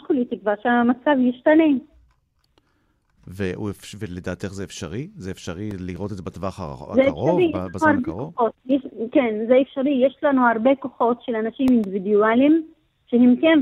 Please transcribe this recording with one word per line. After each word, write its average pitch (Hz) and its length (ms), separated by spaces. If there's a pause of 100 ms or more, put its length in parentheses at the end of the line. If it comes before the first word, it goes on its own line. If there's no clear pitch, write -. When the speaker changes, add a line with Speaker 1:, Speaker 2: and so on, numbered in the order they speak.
Speaker 1:
כולי 247 180
תקווה 208 280 (100)
שהמצב 240 560
ישתנה. 302 440 (1600)
Speaker 2:
והוא 98 420
אפ-, - 300
ולדעתך 90 480
זה 95 160
אפשרי? 98 520
זה 95 160
אפשרי 95 380 (100)
לראות 92 320
את 101 60
זה 90 60
בטווח 90 360
הר-, 71 360
Speaker 1:
זה 254 60
Speaker 2:
הקרוב, 262 280 (100)
Speaker 1:
אפשרי, 339 140
Speaker 2:
ב-, - 140
Speaker 1:
יש - 80
Speaker 2:
בזמן 311 140
Speaker 1:
הרבה 269 120
Speaker 2:
הקרוב? 151 340
Speaker 1:
כוחות, 226 160 (140)
יש, 262 160 (300)
כן, 240 240 (120)
זה 240 140
אפשרי. 269 460
יש 277 160
לנו 277 240
הרבה 233 320
כוחות 247 420
של 240 140
אנשים 226 360
אינדיבידואלים 220 920 (440)
שהם 247 340
כן 320 200